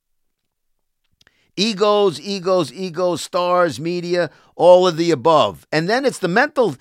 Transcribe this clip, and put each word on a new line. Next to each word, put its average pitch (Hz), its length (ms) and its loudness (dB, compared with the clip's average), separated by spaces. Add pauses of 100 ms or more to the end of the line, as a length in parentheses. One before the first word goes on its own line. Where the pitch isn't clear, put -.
(1600)
Egos, 202 640 0
egos, 185 540 -4
egos, 180 480 -6
stars, 180 580 -2
media, 175 520 -4 (240)
all 180 320 6
of 160 100 -2
the 170 140 0
above. 120 600 0
And 160 160 -2
then 254 180 -2
it's 240 120 -2
the 180 100 -4
mental, 226 540 0